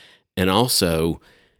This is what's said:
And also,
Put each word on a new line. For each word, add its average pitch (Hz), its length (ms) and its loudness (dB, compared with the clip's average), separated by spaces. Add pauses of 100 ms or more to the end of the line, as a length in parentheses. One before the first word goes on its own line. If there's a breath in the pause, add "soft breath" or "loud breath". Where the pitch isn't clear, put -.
(360 soft breath)
And 92 140 0
also, 85 720 0 (400 soft breath)